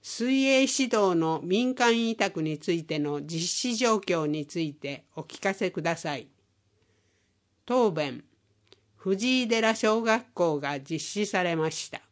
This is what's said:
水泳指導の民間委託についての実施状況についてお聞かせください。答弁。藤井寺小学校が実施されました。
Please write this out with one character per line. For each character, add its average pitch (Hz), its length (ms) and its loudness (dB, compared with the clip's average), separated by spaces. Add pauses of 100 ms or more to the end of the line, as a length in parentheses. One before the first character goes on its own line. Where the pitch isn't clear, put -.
水 262 440 0
泳 269 160 6
指 269 240 2
導 208 300 4
の 160 280 2
民 233 320 0
間 233 320 2
委 226 80 -2
託 196 260 -2
に 156 180 -2
つ 185 120 -4
い 165 140 -2
て 156 120 -4
の 147 280 -2
実 170 460 -4
施 233 40 -2
状 226 220 2
況 170 280 -2
に 151 200 -2
つ 147 140 -10
い 156 140 -4
て 143 300 -12 (140)
お 156 40 -10
聞 - 200 -14
か 196 120 0
せ 196 160 -2
く 170 120 -6
だ 165 160 -2
さ 151 180 -6
い。 123 140 -12 (1400)
答 240 260 4
弁。 147 320 -6 (720)
藤 240 480 0
井 233 60 -2
寺 220 260 2
小 220 260 2
学 226 300 0
校 160 300 0
が 143 180 -4
実 156 200 -6
施 202 260 -4
さ 196 180 0
れ 170 140 0
ま 160 140 0
し - 200 -10
た。 - 100 -12 (100)